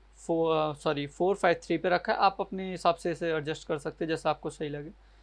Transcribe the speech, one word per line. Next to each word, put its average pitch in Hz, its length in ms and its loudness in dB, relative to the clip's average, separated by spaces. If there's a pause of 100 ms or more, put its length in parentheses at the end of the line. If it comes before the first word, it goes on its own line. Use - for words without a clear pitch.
(160)
फ़ोर, 165 400 2
अ, 151 180 0
सॉरी 143 320 -2
फ़ोर 180 300 0
फ़ाइव 170 260 4
थ्री 170 160 0
पे 185 100 0
रखा 180 240 2
है। - 60 0
आप 190 220 4
अपने 190 300 -6
हिसाब 170 240 2
से 170 180 -2
इसे 165 200 -2
एडजस्ट 156 360 -4
कर 156 100 0
सकते 160 260 -6
हैं - 40 0
जैसा 160 220 0
आपको 151 200 -4
सही 151 180 -6
लगे। 147 220 -10 (320)